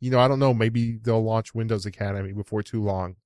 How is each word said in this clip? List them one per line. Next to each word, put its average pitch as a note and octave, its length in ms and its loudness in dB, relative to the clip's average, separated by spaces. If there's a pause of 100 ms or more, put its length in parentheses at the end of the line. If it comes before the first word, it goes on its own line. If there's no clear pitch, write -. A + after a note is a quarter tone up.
you B2+ 100 -4
know, B2+ 80 4
I B2+ 100 8
don't C3+ 120 2
know, C3+ 120 4
maybe A2+ 480 0
they'll A2+ 240 2
launch A2 300 -2
Windows A2+ 320 -2
Academy G2 460 -6
before G#2 300 -4
too A2 200 -4
long. F#2 420 -4